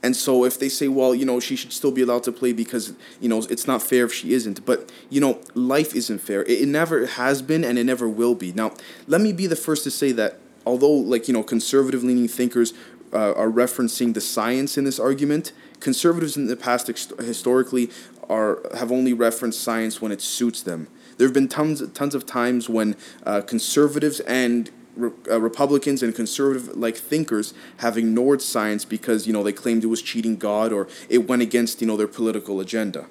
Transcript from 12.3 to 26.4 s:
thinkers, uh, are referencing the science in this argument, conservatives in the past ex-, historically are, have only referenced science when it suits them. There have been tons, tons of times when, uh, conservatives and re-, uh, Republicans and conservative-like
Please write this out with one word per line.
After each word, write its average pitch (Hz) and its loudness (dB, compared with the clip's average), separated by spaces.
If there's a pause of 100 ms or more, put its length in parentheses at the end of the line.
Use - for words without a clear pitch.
thinkers, 120 2 (440)
uh, 104 2
are 113 2 (120)
referencing 120 0
the 104 -2
science 127 -2
in 139 0
this 135 -2
argument, 143 0 (260)
conservatives 160 0
in 139 -2
the 120 0
past 123 0
ex-, - -8
historically 123 0 (380)
are, 107 2 (220)
have 117 -4
only 127 2
referenced 117 0
science 110 -2
when 110 -4
it 98 -6
suits - -2
them. 82 -6 (300)
There 127 6
have 127 2
been 135 4
tons, 151 0 (120)
tons 143 -4
of 131 -4
times 120 0
when, 110 0 (300)
uh, 104 0
conservatives 147 2
and 120 0 (260)
re-, 117 -4 (180)
uh, 113 2
Republicans 139 0
and 113 0
conservative-like 120 -2